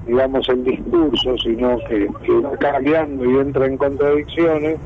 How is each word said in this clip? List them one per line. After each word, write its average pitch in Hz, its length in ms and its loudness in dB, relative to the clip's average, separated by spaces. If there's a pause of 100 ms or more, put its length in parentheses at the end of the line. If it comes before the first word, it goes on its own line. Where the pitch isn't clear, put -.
digamos, 131 440 0
el 127 160 0
discurso, 127 720 0
sino 120 400 0 (100)
que, 104 200 0 (160)
que 117 160 4
va 120 160 -2
cambiando 143 680 0
y 127 140 4
entra 139 280 0
en 135 100 -2
contradicciones 147 1080 0